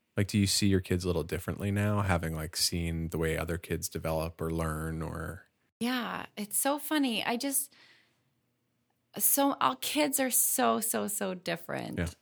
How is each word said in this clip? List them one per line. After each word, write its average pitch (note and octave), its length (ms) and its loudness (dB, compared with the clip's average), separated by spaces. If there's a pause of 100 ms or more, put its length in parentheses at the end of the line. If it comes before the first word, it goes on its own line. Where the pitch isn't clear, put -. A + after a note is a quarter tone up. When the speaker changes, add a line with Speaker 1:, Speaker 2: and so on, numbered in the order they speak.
(180)
Speaker 1:
Like, G#2 100 2
do - 100 2
you G2+ 80 6
see G2+ 220 4
your F#2+ 140 6
kids F2+ 240 0
a - 20 0
little E2+ 160 2
differently - 480 -4
now, G2+ 300 2
having, E2 340 2
like, D#2+ 220 -6
seen E2 520 0
the E2 80 -4
way D#2+ 200 0
other E2 200 -2
kids E2 320 -6
develop D#2+ 520 -4
or E2 100 -2
learn D#2+ 500 -2
or? D#2+ 440 -8 (340)
Speaker 2:
Yeah, A#3 460 -4 (120)
it's G3+ 220 -4
so C#4 180 2
funny. C#4 480 0
I A#3+ 120 0
just, C#4 360 -2 (1400)
so, C#4 440 4
all C4 160 4
kids C#4+ 420 0
are C4 100 2
so, A#3 520 4
so, G#3+ 260 -2
so G3 260 -4
different. E3 680 -6
Speaker 1:
Yeah. F2 60 2 (160)